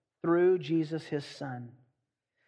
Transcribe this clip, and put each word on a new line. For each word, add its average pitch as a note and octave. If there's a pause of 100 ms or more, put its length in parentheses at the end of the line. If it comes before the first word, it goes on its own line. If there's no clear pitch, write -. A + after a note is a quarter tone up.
(220)
through F3
Jesus, D#3
his C#3+
son. B2 (800)